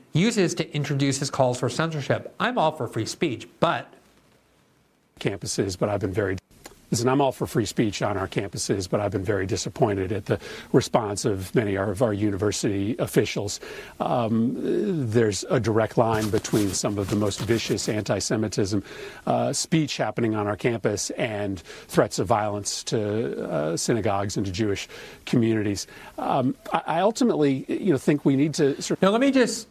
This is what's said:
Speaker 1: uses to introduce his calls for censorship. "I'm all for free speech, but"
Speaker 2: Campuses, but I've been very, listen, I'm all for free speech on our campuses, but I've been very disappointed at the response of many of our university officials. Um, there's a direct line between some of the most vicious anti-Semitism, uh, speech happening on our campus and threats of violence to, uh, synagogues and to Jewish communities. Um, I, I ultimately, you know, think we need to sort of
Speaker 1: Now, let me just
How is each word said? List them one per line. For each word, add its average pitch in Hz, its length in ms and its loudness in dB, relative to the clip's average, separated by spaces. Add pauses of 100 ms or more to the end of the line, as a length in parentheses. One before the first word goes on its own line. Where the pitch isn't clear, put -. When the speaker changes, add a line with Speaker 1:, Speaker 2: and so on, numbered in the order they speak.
(140)
Speaker 1:
uses 175 420 2
to - 200 -4
introduce 139 420 0
his 139 140 -4
calls 127 280 2
for 127 100 0
censorship. 151 680 -2
"I'm 240 180 -2
all 156 160 2
for 123 140 -6
free 113 180 -4
speech, 120 420 -4 (120)
but" 160 320 0 (1300)
Speaker 2:
Campuses, 101 600 -4
but - 80 2
I've 104 140 0
been 98 100 -2
very, 98 260 0 (520)
listen, 117 180 0
I'm 131 140 4
all 135 100 4
for - 160 -4
free 120 180 0
speech 107 360 -2
on 104 160 0
our 95 100 -2
campuses, 98 600 -4
but 113 100 0
I've 101 120 -2
been 98 120 -2
very 95 220 0
disappointed 98 680 0
at 101 140 -4
the 107 140 0 (340)
response 113 500 2
of 95 300 -2
many 104 240 2
of 98 240 0
our 113 100 4
university 101 840 0
officials. 107 600 0 (400)
Um, 113 560 0 (540)
there's 107 400 2
a 147 100 2
direct 110 380 0
line 110 320 2
between 104 400 2
some 101 280 -2
of 101 140 -2
the 104 40 2
most 104 240 0
vicious 110 480 0
anti-Semitism, 107 960 0 (440)
uh, 123 260 2
speech 156 420 0
happening 113 380 0
on 107 140 0
our 104 100 0
campus 113 540 0
and 104 480 -2 (280)
threats - 300 2
of 110 100 0
violence 104 580 0
to, 123 140 -2 (500)
uh, 156 280 -2
synagogues 101 580 0
and 110 120 -2
to 98 40 -4
Jewish 98 380 -2 (360)
communities. 110 600 0 (320)
Um, 143 380 0 (180)
I, - 140 0
I 156 140 0
ultimately, 151 680 2
you - 220 2
know, 139 60 4
think 147 280 2
we 139 100 6
need 143 200 2
to 147 260 2
sort - 160 -2
of - 60 0
Speaker 1:
Now, 190 80 6
let 226 100 2
me 277 100 4
just 262 400 2